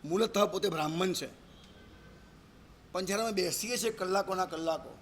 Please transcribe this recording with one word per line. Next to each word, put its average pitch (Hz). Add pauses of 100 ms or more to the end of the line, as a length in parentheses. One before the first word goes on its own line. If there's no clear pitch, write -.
મૂળતઃ 202 (120)
પોતે 190
બ્રાહ્મણ 165
છે, 131 (1600)
પણ 185
જ્યારે 208
અમે 226
બેસીએ 190
છીએ 220
કલાકોના 185
કલાકો 160 (100)